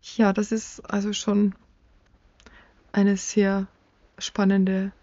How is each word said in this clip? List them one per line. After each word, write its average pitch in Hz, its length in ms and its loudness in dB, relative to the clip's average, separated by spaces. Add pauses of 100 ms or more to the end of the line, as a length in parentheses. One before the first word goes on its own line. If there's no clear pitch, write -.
(180)
Ja, 202 160 4
das 208 180 -2
ist - 300 -6
also 202 320 -4
schon 202 420 0 (1400)
eine 202 220 4
sehr 196 500 0 (500)
spannende 190 760 0 (120)